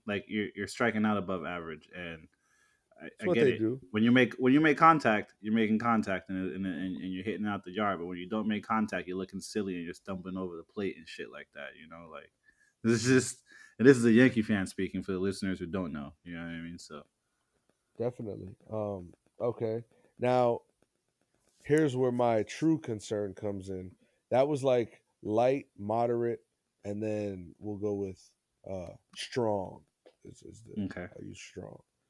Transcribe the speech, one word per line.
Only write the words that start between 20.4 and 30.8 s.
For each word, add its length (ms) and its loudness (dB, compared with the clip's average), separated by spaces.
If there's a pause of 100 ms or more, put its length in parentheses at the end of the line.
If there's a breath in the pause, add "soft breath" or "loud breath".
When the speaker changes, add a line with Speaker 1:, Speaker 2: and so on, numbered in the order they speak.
Speaker 2:
here's 320 4
where 160 4
my 340 4
true 340 2
concern 560 -4
comes 340 -6
in. 240 -8 (380)
That 180 4
was, 160 -2
like, 380 2 (200)
light, 440 2 (120)
moderate, 600 0 (440)
and 160 -6
then 600 -4
we'll 160 -8
go 180 -2
with, 340 -6 (400)
uh, 260 -10 (200)
strong. 680 -4 (420)
Is, 180 -20
is 220 -20
the, 220 -8